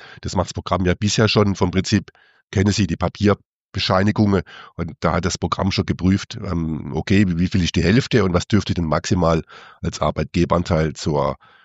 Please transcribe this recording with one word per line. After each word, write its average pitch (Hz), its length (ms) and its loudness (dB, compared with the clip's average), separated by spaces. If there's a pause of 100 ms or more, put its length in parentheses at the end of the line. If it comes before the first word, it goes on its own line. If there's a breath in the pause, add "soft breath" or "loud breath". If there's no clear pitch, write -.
(220 loud breath)
das - 140 -8
macht's 92 180 -2
Programm 90 340 -2
ja 90 80 2
bisher 104 320 2
schon 101 260 2
vom 90 160 0
Prinzip, 92 400 0 (420 soft breath)
kennen 98 200 2
Sie 95 160 0
die 82 100 -4
Papierbescheinigungen 101 1400 0 (320 loud breath)
und 82 280 -8
da 82 120 0
hat 85 120 0
das 90 120 -4
Programm 92 340 -2
schon 92 140 -2
geprüft, 92 580 0
ähm, 80 520 -6
okay, 98 320 2
wie, 87 100 0
wie 90 100 2
viel 90 160 0
ist 80 120 -2
die 85 80 2
Hälfte 107 400 2
und 92 100 0
was 87 140 0
dürfte 101 240 0
ich 92 40 -2
denn 87 100 -2
maximal 82 580 0 (400 loud breath)
als - 180 -4
Arbeitgeberanteil 80 920 0
zur 71 420 -2 (300 soft breath)